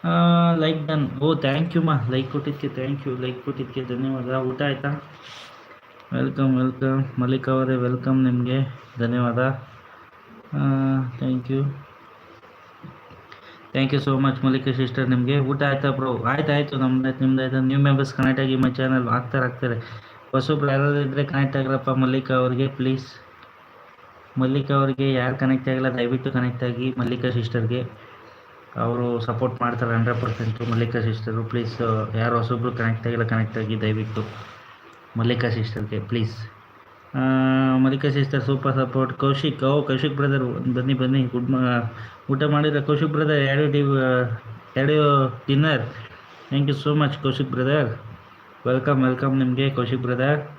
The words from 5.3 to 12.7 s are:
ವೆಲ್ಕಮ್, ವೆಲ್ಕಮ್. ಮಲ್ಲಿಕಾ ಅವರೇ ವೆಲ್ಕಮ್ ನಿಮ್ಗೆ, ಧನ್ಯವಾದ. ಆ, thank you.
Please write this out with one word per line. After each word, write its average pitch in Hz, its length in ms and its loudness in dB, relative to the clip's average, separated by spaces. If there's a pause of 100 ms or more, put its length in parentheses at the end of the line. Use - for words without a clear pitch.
ವೆಲ್ಕಮ್, 135 440 0
ವೆಲ್ಕಮ್. 131 640 -2
ಮಲ್ಲಿಕಾ 131 320 0
ಅವರೇ 131 240 2
ವೆಲ್ಕಮ್ 127 480 0
ನಿಮ್ಗೆ, 127 360 2 (380)
ಧನ್ಯವಾದ. 120 400 0 (1120)
ಆ, 143 60 -4 (600)
thank 127 320 -4
you. 139 140 0 (2000)